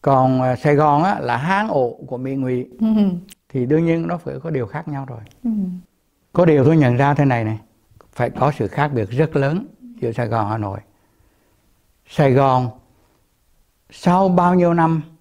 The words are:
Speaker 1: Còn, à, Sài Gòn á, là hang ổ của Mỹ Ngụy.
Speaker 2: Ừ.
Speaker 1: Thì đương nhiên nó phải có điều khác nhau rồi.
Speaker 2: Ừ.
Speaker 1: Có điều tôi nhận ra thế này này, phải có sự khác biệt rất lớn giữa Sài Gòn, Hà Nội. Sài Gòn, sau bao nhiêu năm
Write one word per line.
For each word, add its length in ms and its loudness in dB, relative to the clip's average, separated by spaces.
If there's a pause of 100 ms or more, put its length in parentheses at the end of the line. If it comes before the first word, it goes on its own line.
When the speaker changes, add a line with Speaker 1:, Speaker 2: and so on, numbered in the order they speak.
Speaker 1:
Còn, 400 2
à, 140 0
Sài 200 2
Gòn 280 4
á, 160 -2
là 180 -4
hang 320 -2
ổ 380 -2
của 100 -8
Mỹ 180 -6
Ngụy. 320 -4 (120)
Speaker 2:
Ừ. 80 0 (600)
Speaker 1:
Thì 160 -2
đương 200 2
nhiên 220 0
nó 100 -4
phải 260 -10
có 60 -8
điều 180 -4
khác 200 -10
nhau 180 -8
rồi. 140 -14 (240)
Speaker 2:
Ừ. 60 -2 (840)
Speaker 1:
Có 120 4
điều 200 4
tôi 120 4
nhận 200 2
ra 160 2
thế 120 2
này 180 0
này, 160 -6 (540)
phải 160 -2
có 280 0
sự 100 -2
khác 200 -2
biệt 220 -4
rất 260 -2
lớn 320 -2 (340)
giữa 100 -4
Sài 160 -4
Gòn, 220 -2
Hà 80 -4
Nội. 220 -6 (1300)
Sài 240 2
Gòn, 360 2 (1200)
sau 400 2
bao 260 4
nhiêu 180 4
năm 280 2 (200)